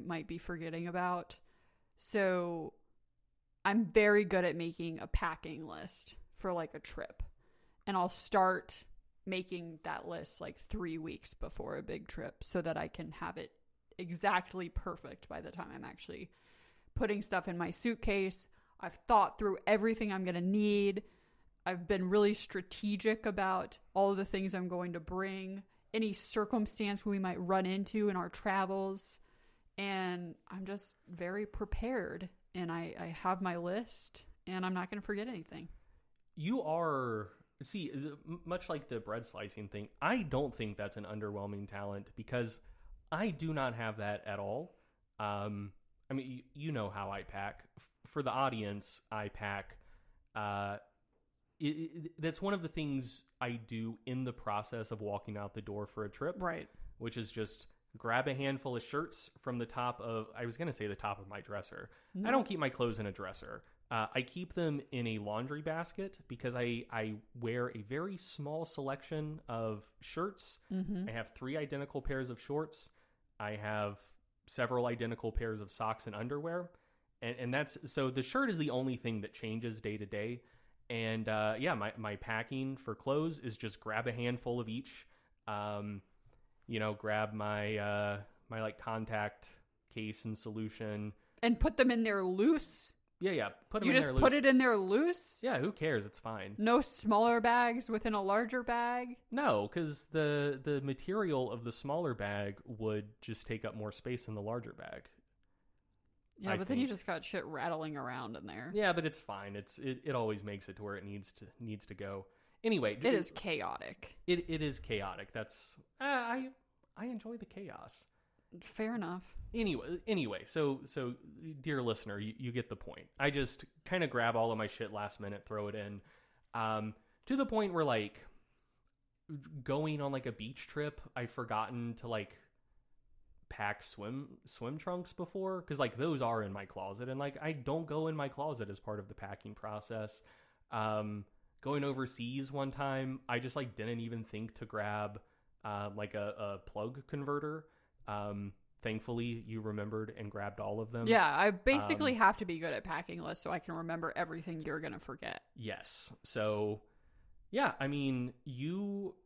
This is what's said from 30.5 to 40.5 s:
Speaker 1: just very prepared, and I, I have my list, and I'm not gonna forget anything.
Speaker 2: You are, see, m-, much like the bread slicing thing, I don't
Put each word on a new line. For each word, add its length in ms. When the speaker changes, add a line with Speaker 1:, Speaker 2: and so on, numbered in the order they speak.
Speaker 1:
just 320
very 340
prepared, 840
and 180
I, 280
I 60
have 180
my 160
list, 680
and 200
I'm 80
not 180
gonna 100
forget 260
anything. 420
Speaker 2:
You 260
are, 680
see, 280
m-, 540
much 240
like 180
the 120
bread 260
slicing 420
thing, 220
I 220
don't 320